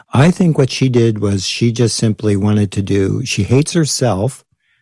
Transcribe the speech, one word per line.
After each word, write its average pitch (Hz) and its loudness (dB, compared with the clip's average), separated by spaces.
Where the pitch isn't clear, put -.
I 147 4
think 175 2
what 135 2
she 135 0
did 117 2
was 101 -2
she 120 -2
just 113 0
simply 107 0
wanted 104 0
to 104 -4
do, 98 -2
she - -4
hates 135 0
herself, 127 -2